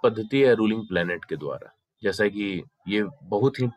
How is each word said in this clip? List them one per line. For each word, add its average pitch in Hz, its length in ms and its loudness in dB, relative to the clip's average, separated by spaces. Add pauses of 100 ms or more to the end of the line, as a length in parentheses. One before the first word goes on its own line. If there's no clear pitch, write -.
पद्धति 113 380 2
है 127 140 6
रूलिंग 110 320 0
प्लैनेट 87 380 -2
के 82 100 -8
द्वारा, 71 360 -10 (320)
जैसा 104 240 2
कि 98 340 -4 (260)
ये 104 160 0 (200)
बहुत 120 360 0
ही 127 180 0